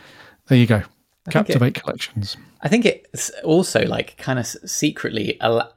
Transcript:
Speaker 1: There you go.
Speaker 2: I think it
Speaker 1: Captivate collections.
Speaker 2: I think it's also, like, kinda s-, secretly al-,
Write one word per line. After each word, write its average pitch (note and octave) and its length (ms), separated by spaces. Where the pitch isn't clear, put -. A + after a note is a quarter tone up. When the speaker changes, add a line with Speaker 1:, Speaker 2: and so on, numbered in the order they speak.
Speaker 1:
There C3+ 100
you A#2+ 80
go. A2 100
Speaker 2:
I G#2 40
think F#2+ 80
it E3 40
Speaker 1:
Captivate C3+ 440
collections. - 600
Speaker 2:
I - 60
think A#3 180
it's - 440
also, E3+ 400
like, - 320
kinda B2+ 240
s-, - 240
secretly - 760
al-, A#2 380